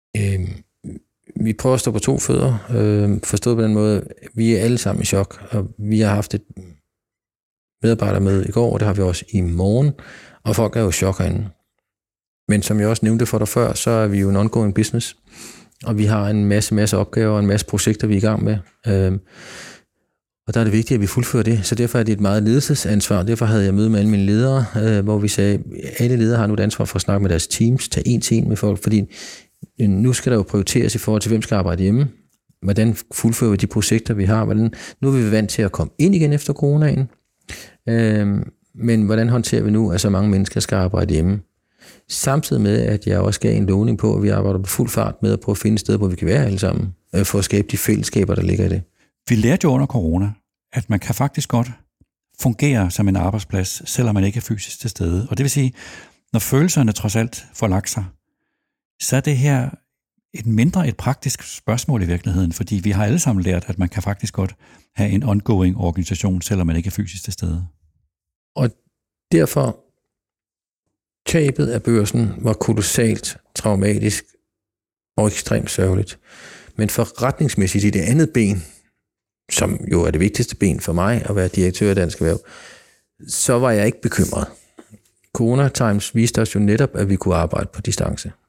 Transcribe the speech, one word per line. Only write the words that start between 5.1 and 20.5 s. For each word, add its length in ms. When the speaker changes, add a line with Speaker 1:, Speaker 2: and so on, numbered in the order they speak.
Speaker 1:
og 160
vi 220
har 140
haft 200
et 80
medarbejdermøde 680
i 20
går, 220
og 80
det 60
har 80
vi 80
også 300
i 80
morgen, 520
og 120
folk 200
er 40
jo 80
i 40
chok 260
herinde. 300
Men 140
som 180
jeg 80
også 160
nævnte 220
for 120
dig 100
før, 240
så 180
er 160
vi 140
jo 100
en 60
ongoing 380
business, 420
og 140
vi 60
har 240
en 160
masse, 300
masse 220
opgaver 380
og 60
en 60
masse 200
projekter, 400
vi 80
er 40
i 20
gang 240
med. 140
Øhm, 340
og 80